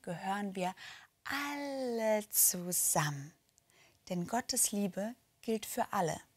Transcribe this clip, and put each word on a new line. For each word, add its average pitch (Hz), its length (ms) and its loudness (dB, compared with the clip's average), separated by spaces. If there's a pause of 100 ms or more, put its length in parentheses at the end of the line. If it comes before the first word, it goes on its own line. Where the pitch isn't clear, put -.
gehören 190 520 -4
wir 185 200 -2 (500)
alle 269 1040 0
zusammen. 160 1040 2 (760)
Denn 175 180 0
Gottes 240 440 0
Liebe 202 440 -2 (280)
gilt 220 240 -2
für - 260 -2
alle. 180 280 2 (160)